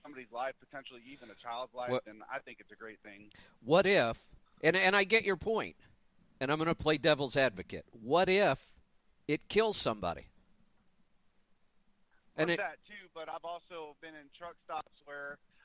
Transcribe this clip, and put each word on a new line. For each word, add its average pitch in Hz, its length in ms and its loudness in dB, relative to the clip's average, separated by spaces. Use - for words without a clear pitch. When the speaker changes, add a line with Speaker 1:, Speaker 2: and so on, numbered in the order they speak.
Speaker 1:
somebody's 131 240 -16
life, 127 320 -6
potentially 135 480 -16
even 123 240 -18
a - 80 -20
child's 120 320 -10
life, 123 160 -6
Speaker 2:
What 123 160 -4
Speaker 1:
then 107 240 -18
I 131 160 -8
think 117 160 -18
it's 104 100 -20
a 104 60 -20
great 110 240 -16
thing. 104 320 -20
Speaker 2:
What 180 240 4
if, 131 400 2
and, 170 160 4
and 190 160 4
I 196 160 4
get 220 160 4
your 190 160 0
point, 185 400 -4
and 131 160 0
I'm 156 80 0
gonna 160 160 0
play 151 240 2
devil's 143 320 4
advocate. 95 560 0
What 135 400 2
if 185 320 4
it - 240 -2
kills 214 240 2
somebody? 101 560 -4
And 160 140 2
Speaker 1:
There's 170 80 0
Speaker 2:
it 196 80 -4
Speaker 1:
that, 156 160 -14
too, 202 320 -20
but 156 160 -12
I've 165 160 -10
also 165 560 -12
been 160 80 -14
in 151 240 -20
truck 170 320 -16
stops 156 240 -10
where 143 320 -12